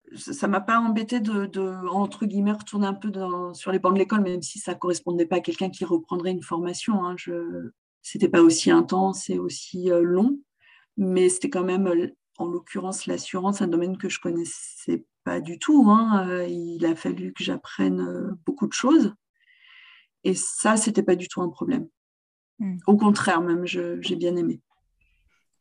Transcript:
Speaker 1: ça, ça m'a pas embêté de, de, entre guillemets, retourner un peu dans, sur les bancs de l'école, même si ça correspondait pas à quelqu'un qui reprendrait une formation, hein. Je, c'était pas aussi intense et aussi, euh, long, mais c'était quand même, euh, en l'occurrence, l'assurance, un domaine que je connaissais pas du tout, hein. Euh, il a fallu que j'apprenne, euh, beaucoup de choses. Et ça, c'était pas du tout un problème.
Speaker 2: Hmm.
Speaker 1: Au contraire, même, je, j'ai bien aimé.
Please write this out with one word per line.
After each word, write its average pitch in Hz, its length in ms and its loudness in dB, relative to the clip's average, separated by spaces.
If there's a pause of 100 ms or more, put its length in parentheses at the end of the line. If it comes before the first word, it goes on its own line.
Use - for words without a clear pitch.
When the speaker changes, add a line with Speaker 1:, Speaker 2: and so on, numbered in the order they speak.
(160)
Speaker 1:
ça, - 180 -12
ça - 140 -2
m'a 196 140 0
pas 226 180 2
embêté 226 420 0
de, 208 240 -2
de, 185 440 -6
entre 196 360 -2
guillemets, 202 260 0
retourner 208 360 -2
un 196 60 -2
peu 202 180 -6
dans, 185 420 -6
sur - 180 -8
les 190 80 2
bancs 190 140 4
de 196 60 4
l'école, 208 220 2
même 180 200 -2
si - 180 -12
ça 180 160 -6
correspondait 175 500 -2
pas 170 120 0
à - 40 0
quelqu'un 175 280 -4
qui 185 160 -8
reprendrait 175 460 -2
une 180 120 -4
formation, 180 640 -2
hein. 180 120 -6
Je, 175 540 -8 (300)
c'était - 280 0
pas 170 120 6
aussi 165 280 6
intense 185 600 2
et 185 100 -2
aussi, - 520 -4
euh, 175 120 4
long, 202 360 2 (580)
mais 185 320 4
c'était - 200 -2
quand 180 140 -2
même, 185 240 2
euh, 175 200 2 (300)
en 180 80 -4
l'occurrence, 185 640 -6
l'assurance, 190 540 -2
un 190 60 0
domaine 170 300 0
que 190 120 -6
je - 100 -8
connaissais - 840 -6 (180)
pas 175 180 -4
du 165 160 -10
tout, 285 320 6
hein. 214 380 4
Euh, 180 200 -2
il 170 380 -4
a 165 100 2
fallu 185 380 -6
que 185 100 -12
j'apprenne, - 580 -2
euh, 180 300 -6 (140)
beaucoup - 220 -2
de - 60 -10
choses. 262 400 4 (1120)
Et 185 120 2
ça, - 420 0
c'était 208 260 2
pas 180 120 4
du 180 120 -2
tout - 140 -6
un 175 80 -2
problème. - 380 -4 (720)
Speaker 2:
Hmm. 190 180 -6 (100)
Speaker 1:
Au 202 80 8
contraire, 208 460 4
même, 175 240 0
je, 175 360 -6
j'ai 180 140 -4
bien 175 200 0
aimé. 165 260 -2 (1000)